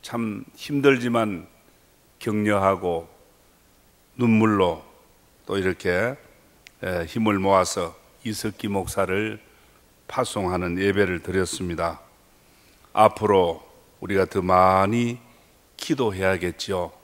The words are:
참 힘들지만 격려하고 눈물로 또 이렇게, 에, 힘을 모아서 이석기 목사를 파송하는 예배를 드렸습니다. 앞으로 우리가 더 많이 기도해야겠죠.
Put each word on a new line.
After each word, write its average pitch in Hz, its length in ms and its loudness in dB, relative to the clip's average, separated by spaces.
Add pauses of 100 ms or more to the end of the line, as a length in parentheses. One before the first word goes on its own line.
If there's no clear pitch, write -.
참 110 420 -8 (140)
힘들지만 120 880 2 (720)
격려하고 98 880 0 (1080)
눈물로 107 680 2 (640)
또 - 120 -6
이렇게, 95 600 -2 (680)
에, 90 220 -6
힘을 107 340 0
모아서 95 580 2 (280)
이석기 110 420 -8
목사를 101 720 -4 (680)
파송하는 90 680 -4
예배를 95 440 0
드렸습니다. 87 760 -4 (920)
앞으로 98 760 2 (360)
우리가 95 240 0
더 95 160 -4
많이 95 760 4 (600)
기도해야겠죠. 95 1120 -2 (120)